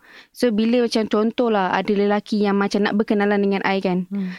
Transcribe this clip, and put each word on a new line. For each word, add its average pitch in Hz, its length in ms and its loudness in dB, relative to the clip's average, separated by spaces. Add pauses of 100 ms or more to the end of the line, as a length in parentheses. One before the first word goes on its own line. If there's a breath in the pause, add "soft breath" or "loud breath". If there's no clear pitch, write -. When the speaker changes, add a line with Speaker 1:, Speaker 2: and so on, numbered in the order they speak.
(320 loud breath)
Speaker 1:
So, 247 180 0
bila 226 320 2
macam 220 240 0
contoh 220 420 0
lah, 196 220 0
ada 190 180 -2
lelaki 208 540 0
yang 202 160 2
macam 202 240 0
nak 208 160 0
berkenalan 208 400 0
dengan 196 240 0
I 196 160 0
kan. 185 320 -2
Speaker 2:
Hmm. 190 280 -6